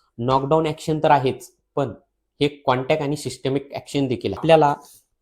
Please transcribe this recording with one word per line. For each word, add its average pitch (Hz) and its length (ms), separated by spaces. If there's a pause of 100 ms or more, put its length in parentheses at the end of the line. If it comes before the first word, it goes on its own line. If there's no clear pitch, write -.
(180)
नॉकडाऊन 139 480
ॲक्शन 156 360
तर 156 80
आहेच, 135 420 (240)
पण 135 140 (500)
हे 143 80
कॉन्टॅक्ट 135 540
आणि 143 140
सिस्टमिक 135 580
ॲक्शन 139 320
देखील 113 260
आहे. 90 60
आपल्याला 156 360 (480)